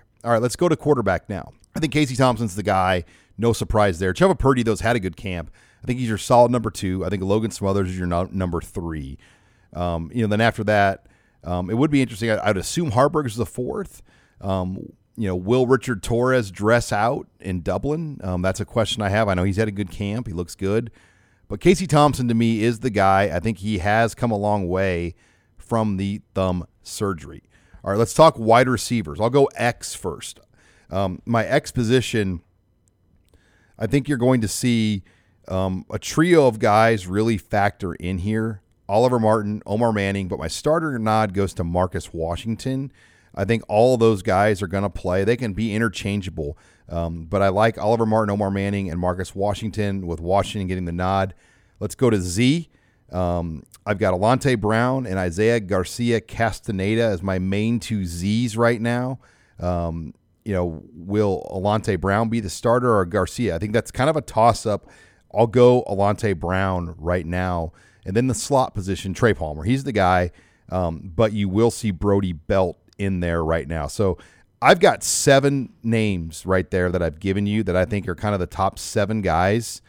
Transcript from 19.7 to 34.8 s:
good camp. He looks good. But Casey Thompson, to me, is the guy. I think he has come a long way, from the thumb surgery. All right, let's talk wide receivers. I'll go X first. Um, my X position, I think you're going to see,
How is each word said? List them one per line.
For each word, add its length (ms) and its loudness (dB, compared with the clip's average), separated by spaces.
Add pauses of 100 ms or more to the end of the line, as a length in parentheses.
good 200 -6
camp. 340 -6
He 80 -10
looks 220 -8
good. 340 -2 (580)
But 140 -10
Casey 240 4
Thompson, 420 4
to 60 2
me, 300 2
is 160 0
the 100 -4
guy. 420 4
I 80 -2
think 200 -2
he 180 -2
has 380 2
come 160 -2
a 60 -2
long 300 -2
way, 460 -2 (520)
from 320 -2
the 240 -4 (120)
thumb 320 -2 (180)
surgery. 600 -8 (400)
All 80 -4
right, 80 0
let's 140 0
talk 240 6
wide 320 6
receivers. 500 -4
I'll 100 0
go 160 4 (100)
X 400 -4
first. 440 -10 (500)
Um, 360 -4
my 200 0
X 260 -2
position, 720 0 (1400)
I 100 -4
think 200 0
you're 100 0
going 240 4
to 60 0
see, 560 0 (440)